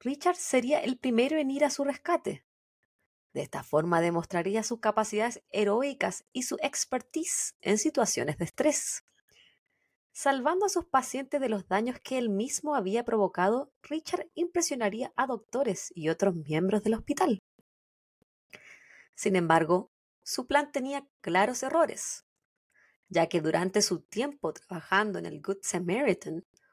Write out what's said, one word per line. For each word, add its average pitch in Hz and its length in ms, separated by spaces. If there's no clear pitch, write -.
Richard 285 340
sería 262 460
el 254 180
primero 254 380
en 285 120
ir 277 140
a 285 60
su 277 160
rescate. - 580
De 139 80
esta 143 220
forma 165 360
demostraría 170 640
sus 226 160
capacidades 214 640
heroicas 214 720
y 254 100
su 262 180
expertise - 1000
en 214 180
situaciones 170 580
de 170 80
estrés, - 580
salvando 285 560
a - 20
sus 349 160
pacientes 262 560
de 262 80
los 202 180
daños 233 320
que 262 200
él 233 100
mismo 262 460
había 214 280
provocado. 214 680
Richard - 540
impresionaría 254 800
a 254 100
doctores 247 680
y 156 140
otros 180 260
miembros 170 480
del 220 100
hospital. 277 460
Sin 202 200
embargo, 170 540
su - 220
plan 285 260
tenía 277 360
claros 202 420
errores, - 640
ya 165 180
que 170 140
durante 175 400
su 180 200
tiempo 262 520
trabajando 190 680
en 170 60
el 156 160
Good 196 220
Samaritan, 180 800